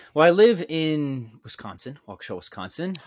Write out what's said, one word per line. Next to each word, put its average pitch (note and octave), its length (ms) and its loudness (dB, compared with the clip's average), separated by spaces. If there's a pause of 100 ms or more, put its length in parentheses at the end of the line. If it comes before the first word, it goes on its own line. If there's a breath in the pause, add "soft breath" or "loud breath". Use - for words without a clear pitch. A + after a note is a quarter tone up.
(140 loud breath)
Well, D#3 120 6
I F3 40 8
live G3+ 380 6
in C#3+ 720 -4
Wisconsin, A2 640 -16
Waukesha, G2 300 -12
Wisconsin. G#2 580 -10 (120)